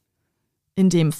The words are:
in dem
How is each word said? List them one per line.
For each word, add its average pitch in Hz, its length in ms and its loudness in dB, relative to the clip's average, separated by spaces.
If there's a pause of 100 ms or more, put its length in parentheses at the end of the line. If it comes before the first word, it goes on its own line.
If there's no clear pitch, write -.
(760)
in 190 140 2
dem 160 300 0